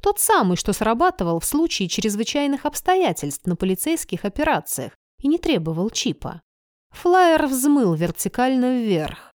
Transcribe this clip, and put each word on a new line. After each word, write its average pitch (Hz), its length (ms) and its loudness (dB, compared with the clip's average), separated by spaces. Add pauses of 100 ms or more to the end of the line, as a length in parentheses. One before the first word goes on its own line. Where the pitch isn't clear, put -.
Тот 403 180 0
самый, 240 360 4
что - 160 -2
срабатывал 214 680 0
в - 40 -8
случае 285 440 -2
чрезвычайных 262 760 -2
обстоятельств 302 800 -2
на 175 120 -2
полицейских 190 680 -2
операциях 202 720 -2 (280)
и 269 60 -2
не 311 100 2
требовал 180 520 -2
чипа. - 520 -6 (500)
Флайер 339 560 4
взмыл 262 460 2
вертикально 247 880 0
вверх. 156 540 -2